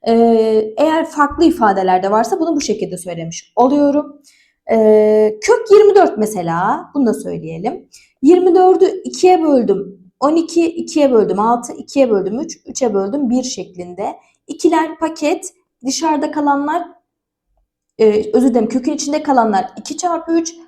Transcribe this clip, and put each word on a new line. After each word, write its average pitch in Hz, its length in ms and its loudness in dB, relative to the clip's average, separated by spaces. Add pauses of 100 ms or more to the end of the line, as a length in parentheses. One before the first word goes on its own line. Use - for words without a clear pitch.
Ee, 226 720 2
eğer 320 260 0
farklı 302 400 0
ifadelerde 196 640 2
varsa 226 300 0
bunu 320 160 -2
bu 294 40 -2
şekilde 185 380 -6
söylemiş 165 580 -12
oluyorum. 285 640 0 (500)
Ee, 214 720 4
kök - 280 2
yirmi 403 240 6
dört 349 240 4
mesela. 208 680 -4 (100)
Bunu 285 120 0
da 208 80 0
söyleyelim. 165 760 -10 (340)
Yirmi 359 320 4
dördü 370 300 6 (200)
ikiye 359 380 2
böldüm. 233 760 -2
On 302 160 2
iki, 330 300 0
ikiye 294 460 -2
böldüm. 196 280 0
Altı, 240 320 -2
ikiye - 380 -2
böldüm. 202 300 -2
Üç, 330 260 -12
üçe 247 280 -4
böldüm. 214 360 -2
Bir 254 120 0
şeklinde. 180 640 -12 (400)
İkiler 311 520 -2
paket. 320 540 -6 (340)
Dışarıda 302 440 -4
kalanlar, 294 520 -2 (1160)
e, 214 340 2
özür 247 180 4
dilerim, 226 180 0
kökün 262 240 -4
içinde 294 300 -4
kalanlar 226 540 0
iki 247 200 -14
çarpı 339 360 -4
üç. 330 220 -2 (140)